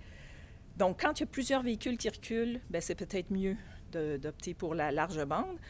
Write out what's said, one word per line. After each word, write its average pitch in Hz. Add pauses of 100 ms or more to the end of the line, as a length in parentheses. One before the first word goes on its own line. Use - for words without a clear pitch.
(760)
Donc, 185
quand -
il 311
y -
a -
plusieurs 262
véhicules 240
qui 220
reculent, 233 (100)
ben, 170
c'est 175
peut-être 190
mieux 190 (380)
de, 151
d'opter 151
pour 165
la 156
large 151
bande. 220 (120)